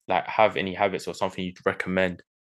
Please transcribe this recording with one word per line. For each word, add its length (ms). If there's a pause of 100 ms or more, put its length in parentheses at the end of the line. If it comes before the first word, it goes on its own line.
like, 200
have 300
any 180
habits 320
or 80
something 300
you'd 220
recommend 560 (220)